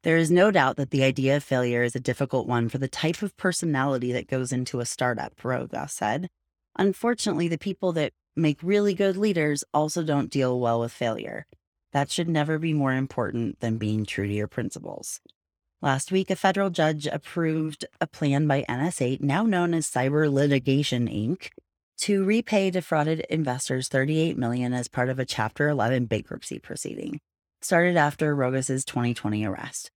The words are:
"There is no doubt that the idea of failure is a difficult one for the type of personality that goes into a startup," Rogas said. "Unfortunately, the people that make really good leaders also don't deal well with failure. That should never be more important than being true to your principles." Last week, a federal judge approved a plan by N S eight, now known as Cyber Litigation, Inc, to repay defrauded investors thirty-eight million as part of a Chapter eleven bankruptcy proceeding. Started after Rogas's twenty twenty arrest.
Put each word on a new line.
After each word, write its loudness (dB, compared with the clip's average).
"There 4
is 4
no 8
doubt 4
that -4
the 4
idea 2
of -2
failure 2
is -2
a -4
difficult -2
one 2
for -4
the -2
type -2
of -8
personality 0
that -4
goes -4
into -4
a -4
startup," -4
Rogas -6
said. -4
"Unfortunately, 0
the -2
people -4
that -2
make 2
really 2
good 2
leaders 2
also 0
don't 0
deal 0
well 2
with -2
failure. -6
That 0
should -2
never 0
be -2
more 2
important -2
than 0
being -2
true -4
to -2
your -2
principles." -8
Last 0
week, 0
a 2
federal 2
judge 0
approved -2
a 0
plan 2
by 2
N -4
S -2
eight, 0
now 2
known 2
as 0
Cyber 2
Litigation, 2
Inc, -4
to 2
repay 2
defrauded 0
investors -2
thirty-eight 2
million 0
as -4
part 0
of -2
a -2
Chapter 0
eleven 2
bankruptcy -6
proceeding. -10
Started 2
after 2
Rogas's 0
twenty -2
twenty -2
arrest. -8